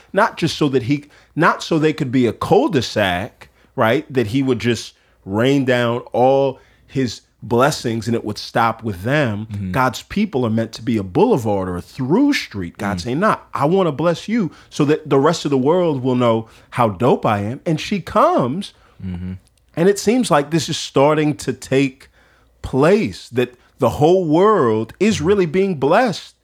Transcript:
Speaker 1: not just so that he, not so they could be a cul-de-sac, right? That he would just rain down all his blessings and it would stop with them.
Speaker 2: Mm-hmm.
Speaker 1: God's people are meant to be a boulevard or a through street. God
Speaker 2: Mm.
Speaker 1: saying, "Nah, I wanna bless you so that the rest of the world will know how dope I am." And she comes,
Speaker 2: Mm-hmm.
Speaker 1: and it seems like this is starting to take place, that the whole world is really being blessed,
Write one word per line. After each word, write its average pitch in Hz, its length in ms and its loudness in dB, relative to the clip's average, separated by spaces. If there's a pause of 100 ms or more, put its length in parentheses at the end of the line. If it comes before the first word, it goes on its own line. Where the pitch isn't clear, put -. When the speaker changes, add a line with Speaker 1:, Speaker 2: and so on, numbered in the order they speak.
(120)
Speaker 1:
not 214 240 0
just - 200 -2
so 151 140 2
that 127 140 0
he, 143 200 -2 (320)
not 190 260 2
so 165 160 -2
they 151 140 2
could 143 180 -4
be 123 160 2
a 104 60 0
cul-de-sac, 131 1160 -2 (280)
right? 131 360 0
That 123 160 0
he 131 140 -2
would 131 160 0
just 113 360 -4 (300)
rain 127 400 2
down 120 340 0 (140)
all 135 460 2 (280)
his 131 360 -4 (200)
blessings 117 640 0
and 117 100 -2
it - 80 -6
would 104 140 -8
stop 113 440 -2
with 98 200 -8
them. 113 500 -2
Speaker 2:
Mm-hmm. 98 200 -6
Speaker 1:
God's 127 320 -2
people 143 420 -2
are 110 40 0
meant 113 220 -2
to - 100 -16
be 113 140 -2
a 104 60 -2
boulevard 107 640 0
or 87 80 -6
a 87 60 -8
through 202 500 0
street. - 460 -6
God 101 180 -4
Speaker 2:
Mm. 87 60 -6
Speaker 1:
saying, 123 180 -4
"Nah, 202 160 0 (160)
I 127 140 -2
wanna 175 260 2
bless 160 360 -2
you 208 220 -2 (200)
so 151 160 0
that 147 240 0
the 143 80 4
rest 160 260 2
of 147 60 -2
the 139 80 2
world 151 440 2
will 127 120 0
know 117 340 2 (220)
how 120 180 2
dope 117 380 0
I 107 140 0
am." 110 260 -6
And 160 120 0
she 202 220 -6
comes, 208 720 0 (320)
Speaker 2:
Mm-hmm. 92 300 -8 (420)
Speaker 1:
and 170 140 4
it 202 80 2
seems 233 320 0
like 147 200 2
this 156 200 -2
is 123 80 -4
starting 151 600 2
to - 140 -6
take 135 560 -2 (540)
place, 151 640 0
that 123 260 -2 (240)
the 139 120 2
whole 175 340 4
world 151 760 2
is 196 220 2
really 185 240 2
being 185 300 0
blessed, 165 680 0